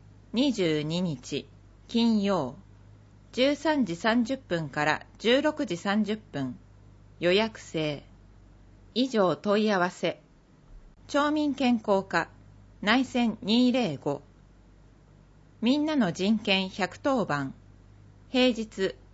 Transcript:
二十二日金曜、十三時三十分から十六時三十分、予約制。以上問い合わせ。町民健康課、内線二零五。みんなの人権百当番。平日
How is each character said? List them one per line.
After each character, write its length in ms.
二 200
十 300
二 200
日 440
金 360
曜、 340
十 220
三 300
時 100
三 300
十 120
分 320
か 160
ら 220
十 240
六 220
時 120
三 260
十 140
分、 420
予 120
約 280
制。 420
以 140
上 280
問 280
い 60
合 80
わ 120
せ。 300
町 240
民 240
健 220
康 260
課、 260
内 220
線 380
二 280
零 260
五。 260
み 160
ん 100
な 80
の 180
人 260
権 300
百 280
当 280
番。 300
平 180
日 480